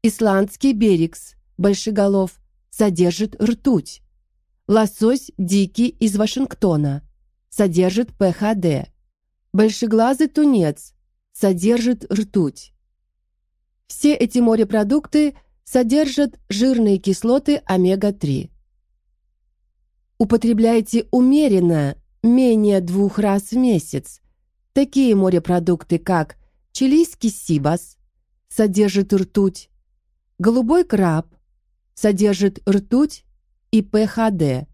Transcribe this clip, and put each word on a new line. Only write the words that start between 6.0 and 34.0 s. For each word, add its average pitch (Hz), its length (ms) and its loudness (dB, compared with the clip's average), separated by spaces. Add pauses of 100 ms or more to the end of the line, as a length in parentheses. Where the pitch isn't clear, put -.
Вашингтона. 175 880 -2 (440)
Содержит 202 680 0
П 190 160 0
Х 208 220 -2
Д. 170 320 -2 (680)
Большеглазый 226 760 0
тунец. 233 680 0 (380)
Содержит 226 760 0
ртуть. 196 640 -4 (1120)
Все - 280 0
эти 240 240 -2
морепродукты 226 960 0 (280)
содержат 262 840 0
жирные 220 480 0
кислоты 240 600 0 (100)
омега-три. 190 840 -2 (1700)
Употребляйте 226 960 0
умеренно, 196 840 2 (260)
менее 220 580 2
двух 190 380 -2
раз 202 320 -2
в 226 60 -6
месяц. 220 680 -2 (500)
Такие 269 420 2
морепродукты, 180 840 0
как 165 400 -4 (340)
чилийский 269 580 0
сибас, 156 680 -4 (500)
содержит 202 640 0
ртуть, 196 560 -2 (680)
голубой 240 460 2
краб, 180 420 0 (680)
содержит 202 720 0
ртуть 202 580 0 (460)
и 220 120 2
П 214 240 -2